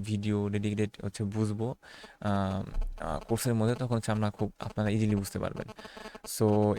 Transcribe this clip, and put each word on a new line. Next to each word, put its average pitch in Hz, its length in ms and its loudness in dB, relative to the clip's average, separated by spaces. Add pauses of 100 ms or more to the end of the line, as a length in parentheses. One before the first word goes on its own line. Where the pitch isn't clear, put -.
(100)
ভিডিও, 104 280 2 (160)
ডেডিকেটেড 104 360 0 (140)
হচ্ছে 101 180 -4 (120)
বুঝবো, 110 400 0
আহ, 98 880 -4 (380)
আহ, 80 180 -4 (100)
কোর্সের 117 300 2
মধ্যে, 110 240 4
তখন 120 160 0
হচ্ছে 110 180 -2
আমরা 107 120 2 (100)
খুব, 104 100 0 (180)
আপনারা 107 300 -2
ইজিলি 107 260 4
বুঝতে 98 220 -6
পারবেন। - 240 -6 (680)
So 113 100 4 (320)